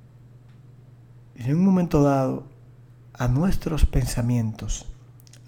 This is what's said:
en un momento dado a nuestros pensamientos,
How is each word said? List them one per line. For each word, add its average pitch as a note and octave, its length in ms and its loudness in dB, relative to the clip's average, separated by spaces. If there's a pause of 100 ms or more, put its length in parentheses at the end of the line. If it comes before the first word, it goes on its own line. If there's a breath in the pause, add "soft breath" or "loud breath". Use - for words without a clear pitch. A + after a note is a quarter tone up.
(1300)
en C3 220 -4
un F3+ 80 2
momento F3+ 380 2
dado C3+ 440 0 (680)
a B2+ 120 -4
nuestros D3+ 600 0
pensamientos, A#2 1000 -4 (600)